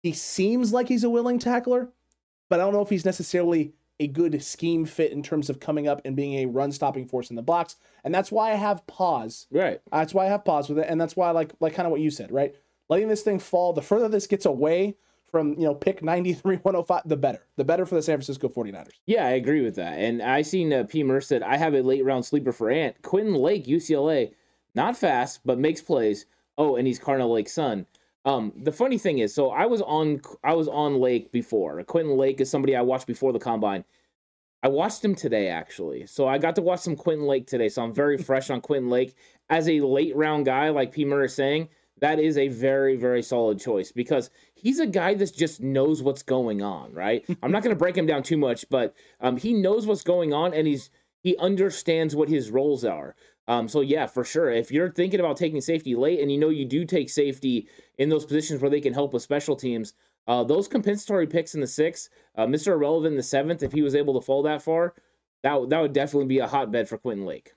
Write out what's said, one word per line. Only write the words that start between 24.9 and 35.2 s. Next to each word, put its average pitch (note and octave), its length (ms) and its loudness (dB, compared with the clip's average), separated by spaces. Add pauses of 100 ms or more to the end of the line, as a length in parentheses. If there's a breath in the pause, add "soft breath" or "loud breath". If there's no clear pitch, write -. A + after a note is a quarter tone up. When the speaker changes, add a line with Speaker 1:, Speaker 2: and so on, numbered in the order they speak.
Speaker 2:
fast, B2+ 480 0
but B2+ 140 0
makes D#3 240 0
plays. A2+ 420 0 (320)
Oh, C#3+ 200 2
and B2+ 100 0
he's A#2+ 120 -2
Carnell C3 320 0
Lake's - 220 -2
son." A#2 320 -4 (440 soft breath)
Um, A2+ 260 -2
the D3 160 -2
funny B3 260 0
thing D#3 220 0
is, G#2+ 140 0
so C3+ 160 2
I E3 160 0
was A#3 160 0
on, D3+ 400 0 (220)
I D3+ 100 2
was D#3+ 140 0
on C#3+ 320 0
Lake B2 320 0
before. F2+ 520 -2
Quentin D#3 320 0
Lake C3+ 240 2
is C3 100 0
somebody C3+ 260 2
I B2 60 2
watched B2+ 260 0
before B2+ 260 0
the A#2 60 -2
combine. G#2+ 440 -2 (760)
I C3 60 2
watched D#3+ 360 0
him G3+ 120 2
today, G#2+ 320 -2